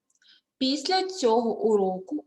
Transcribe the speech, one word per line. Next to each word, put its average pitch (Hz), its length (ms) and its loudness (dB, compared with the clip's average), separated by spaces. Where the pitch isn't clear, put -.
Після 294 500 0
цього 233 540 0
уроку 196 640 0